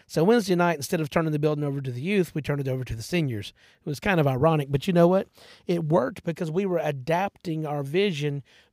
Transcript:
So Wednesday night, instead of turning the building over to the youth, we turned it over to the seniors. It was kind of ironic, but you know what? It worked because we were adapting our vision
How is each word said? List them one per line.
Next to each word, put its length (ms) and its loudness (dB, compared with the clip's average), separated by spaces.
So 180 0
Wednesday 300 4
night, 220 2
instead 240 -4
of 80 -2
turning 240 0
the 60 0
building 260 0
over 160 -4
to 100 -6
the 120 -8
youth, 320 0
we 80 -4
turned 180 -2
it 80 -4
over 160 -4
to 100 -6
the 80 -10
seniors. 520 -4
It 40 -8
was 120 -6
kind 200 2
of 60 4
ironic, 440 2
but 160 -2
you 60 0
know 160 6
what? 200 2
It 180 -2
worked 400 0
because 260 -4
we 160 -2
were 160 0
adapting 840 -4
our 160 -4
vision 600 -2